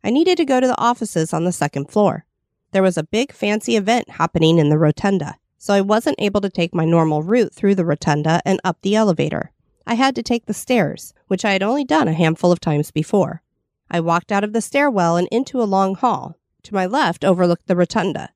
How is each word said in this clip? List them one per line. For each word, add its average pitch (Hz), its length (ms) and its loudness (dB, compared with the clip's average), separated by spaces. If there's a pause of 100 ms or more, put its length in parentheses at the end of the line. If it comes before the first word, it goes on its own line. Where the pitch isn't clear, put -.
I 202 80 -4
needed 339 280 2
to 339 60 2
go 262 160 2
to 262 60 0
the 254 140 -2
offices 220 520 -2
on 165 120 -2
the 180 80 0
second 147 360 -4
floor. - 360 0 (480)
There 190 100 2
was 185 160 2
a 156 60 -4
big 233 260 -2
fancy 214 460 -2
event 214 340 0
happening 165 480 2
in 147 100 4
the 151 80 2
rotunda, 160 600 0 (200)
so - 160 -4
I 202 100 2
wasn't 220 380 0
able 202 200 0
to 196 100 -4
take 170 240 -4
my 165 100 0
normal 160 380 2
route 208 320 0
through 202 220 2
the 180 80 0
rotunda 156 600 0
and 190 200 0
up 180 180 -4
the 202 140 0
elevator. 175 560 -2 (340)
I 226 80 -2
had 262 220 0
to 240 80 -6
take 240 220 -4
the 220 60 -8
stairs, - 640 -2 (140)
which 190 160 -4
I 208 80 2
had 190 100 0
only 262 220 -2
done 285 240 0
a 160 40 0
handful 165 380 2
of 175 80 2
times 147 320 -2
before. 175 520 -2 (460)
I 170 120 -2
walked 170 320 -2
out 202 100 0
of 214 100 -4
the 226 80 -2
stairwell 202 560 0
and 180 140 0
into 254 320 -2
a - 20 0
long 190 300 0
hall. 185 400 -4 (300)
To - 100 -14
my 185 120 0
left 214 380 -2
overlooked 180 440 2
the 180 80 2
rotunda. 175 600 -2